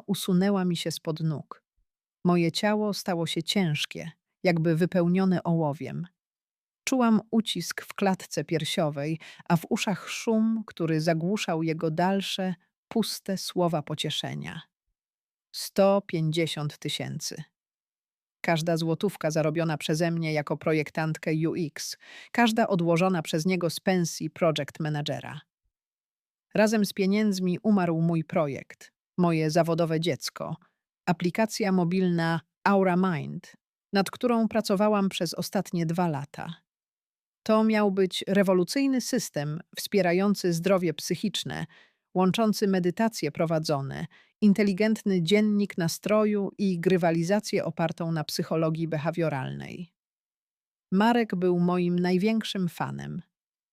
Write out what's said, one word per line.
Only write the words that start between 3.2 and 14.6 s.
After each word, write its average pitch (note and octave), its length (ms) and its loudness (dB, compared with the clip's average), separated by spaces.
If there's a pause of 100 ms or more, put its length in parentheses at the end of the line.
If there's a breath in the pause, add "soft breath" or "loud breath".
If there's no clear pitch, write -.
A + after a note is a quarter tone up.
się E3 160 -4
ciężkie, E3 680 -2 (320)
jakby E3+ 320 4
wypełnione F3+ 680 2
ołowiem. D3+ 640 -2 (760)
Czułam A3+ 380 4 (100)
ucisk - 500 -2
w - 120 -18
klatce F#3 500 -2
piersiowej, D#3 760 -2 (300 loud breath)
a F3 80 4
w - 120 -2
uszach - 400 -2
szum, A3 580 0
który D#3+ 340 -2
zagłuszał E3 640 0
jego D#3+ 280 -2
dalsze, F#3 640 0 (320)
puste - 500 -2
słowa E3+ 440 -2
pocieszenia. D3 800 -6 (880)